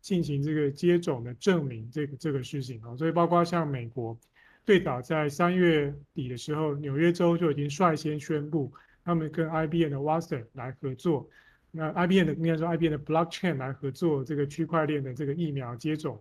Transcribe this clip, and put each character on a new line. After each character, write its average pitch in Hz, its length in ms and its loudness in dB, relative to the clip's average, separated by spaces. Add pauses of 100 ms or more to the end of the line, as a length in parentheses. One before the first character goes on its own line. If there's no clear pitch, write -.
进 180 240 0
行 139 180 -2
这 156 120 0
个 147 160 2
接 175 280 4
种 156 240 -2
的 120 120 -10
证 170 300 2
明 117 260 -8
这 147 160 -4
个， 139 100 -12
这 156 160 -4
个 135 100 -2
事 135 200 -6
情。 123 220 -10
哦， 120 120 -12
所 156 100 -2
以 165 60 2
包 170 140 4
括 170 180 4
像 170 240 0
美 127 200 -6
国， 117 300 -6 (460)
最 196 160 6
早 131 220 -2
在 156 260 0
三 175 260 2
月 156 400 4 (200)
底 127 140 -4
的 123 80 -6
时 151 180 -6
候， 151 220 0
纽 143 200 -4
约 170 160 4
州 170 240 4
就 170 140 2
已 143 40 0
经 143 140 -2
率 160 260 2
先 151 240 -2
宣 147 300 -4
布 147 240 -2 (320)
他 175 100 0
们 156 160 0
跟 160 200 -2
I 160 160 0
B 165 180 2
M 147 60 0
的 139 80 -2
Watson 151 540 -2
来 131 280 -10
合 131 140 -4
作。 143 340 0 (420)
那 156 200 -4
I 175 160 0
B 190 120 4
M 170 100 4
的， 147 60 -2
应 165 100 -2
该 165 120 2
说 160 100 0
I 170 120 0
B 165 100 4
M 151 80 0
的 143 80 -10
blockchain 165 540 0
来 135 120 -6
合 139 200 -6
作 143 340 0
这 156 100 -4
个 143 120 0
区 143 180 -4
块 160 220 2
链 147 180 0
的 131 80 -8
这 139 140 -6
个 139 80 -2
疫 165 180 -2
苗 123 240 -6
接 151 180 -2
种 131 260 -6